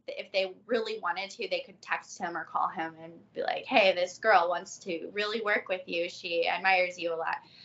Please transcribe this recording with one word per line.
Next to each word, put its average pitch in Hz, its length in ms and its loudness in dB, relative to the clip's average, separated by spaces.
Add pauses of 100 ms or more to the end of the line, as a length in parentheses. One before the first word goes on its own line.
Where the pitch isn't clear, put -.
if - 240 -8
they 190 220 2 (100)
really 220 380 0
wanted 180 260 -2
to, 190 220 -8
they 175 100 0
could 180 220 -14
text - 360 -6
him 170 160 -4
or 165 100 -6
call 170 240 -2
him 165 340 -6
and 165 100 -14 (220)
be - 80 -4
like, - 240 -2
"Hey, 208 280 6
this 180 220 -2
girl 185 320 6
wants 175 300 -4
to 170 340 -6
really 208 300 -2
work 208 260 0
with 185 160 -2
you. 170 240 -2
She 170 400 -2
admires 185 500 2
you 170 140 -2
a 160 40 -4
lot." 165 200 -2 (280)